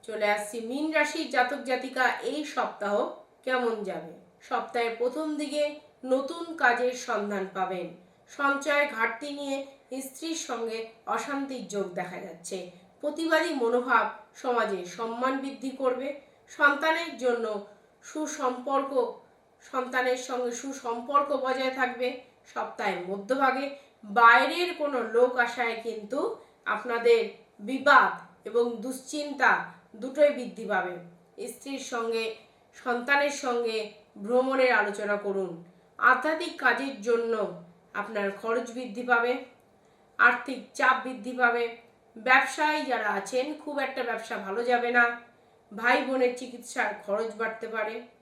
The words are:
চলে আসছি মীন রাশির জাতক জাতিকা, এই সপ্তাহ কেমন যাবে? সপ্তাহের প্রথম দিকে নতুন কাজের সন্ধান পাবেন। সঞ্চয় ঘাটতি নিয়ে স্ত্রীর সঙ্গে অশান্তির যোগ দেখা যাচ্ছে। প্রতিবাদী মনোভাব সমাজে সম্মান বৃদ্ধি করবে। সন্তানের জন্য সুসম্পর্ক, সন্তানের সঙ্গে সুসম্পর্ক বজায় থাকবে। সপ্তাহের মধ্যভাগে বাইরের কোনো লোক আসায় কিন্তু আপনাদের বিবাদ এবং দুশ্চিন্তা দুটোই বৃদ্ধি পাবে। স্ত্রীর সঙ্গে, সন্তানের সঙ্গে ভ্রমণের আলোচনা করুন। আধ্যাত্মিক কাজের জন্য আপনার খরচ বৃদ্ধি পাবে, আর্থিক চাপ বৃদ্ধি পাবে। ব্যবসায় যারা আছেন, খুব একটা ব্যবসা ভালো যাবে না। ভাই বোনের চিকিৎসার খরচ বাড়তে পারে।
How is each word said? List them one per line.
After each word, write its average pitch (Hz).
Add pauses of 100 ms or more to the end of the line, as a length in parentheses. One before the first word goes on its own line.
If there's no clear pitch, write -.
চলে 214
আসছি 214
মীন 269
রাশির 302
জাতক 254
জাতিকা, 254 (160)
এই 294
সপ্তাহ 208 (500)
কেমন 247
যাবে? 165 (280)
সপ্তাহের 240
প্রথম 294
দিকে 294 (240)
নতুন 320
কাজের 247
সন্ধান 208 (100)
পাবেন। 180 (420)
সঞ্চয় 285
ঘাটতি 233 (100)
নিয়ে 277 (460)
স্ত্রীর 320 (100)
সঙ্গে 226 (280)
অশান্তির 262
যোগ 196
দেখা 180
যাচ্ছে। 180 (300)
প্রতিবাদী 320
মনোভাব 240 (280)
সমাজে 220
সম্মান 240
বৃদ্ধি 269
করবে। 254 (400)
সন্তানের 311
জন্য 233 (560)
সুসম্পর্ক, 269 (760)
সন্তানের 254
সঙ্গে 247
সুসম্পর্ক 269 (160)
বজায় 262
থাকবে। 254 (460)
সপ্তাহের 214
মধ্যভাগে 262 (380)
বাইরের 247
কোনো 285 (180)
লোক 247
আসায় 240
কিন্তু 240 (260)
আপনাদের 233 (380)
বিবাদ 269 (360)
এবং 233 (200)
দুশ্চিন্তা 269 (460)
দুটোই 269
বৃদ্ধি 208
পাবে। 185 (540)
স্ত্রীর 269
সঙ্গে, 226 (600)
সন্তানের 277 (100)
সঙ্গে 233 (420)
ভ্রমণের 254
আলোচনা 208
করুন। 196 (480)
আধ্যাত্মিক 311 (100)
কাজের 247
জন্য 233 (600)
আপনার 208 (120)
খরচ 240 (100)
বৃদ্ধি 240
পাবে, 247 (840)
আর্থিক 247 (140)
চাপ 247
বৃদ্ধি 247
পাবে। 240 (520)
ব্যবসায় 277
যারা 220
আছেন, 247
খুব 285
একটা 269
ব্যবসা 233
ভালো 214
যাবে 240
না। 240 (680)
ভাই 233
বোনের 254
চিকিৎসার 233 (160)
খরচ 214 (100)
বাড়তে 220
পারে। 220 (280)